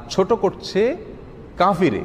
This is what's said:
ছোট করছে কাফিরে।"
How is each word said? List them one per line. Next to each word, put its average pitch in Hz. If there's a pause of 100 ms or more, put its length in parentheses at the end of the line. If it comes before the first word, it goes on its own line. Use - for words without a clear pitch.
ছোট 185
করছে 214 (600)
কাফিরে।" 175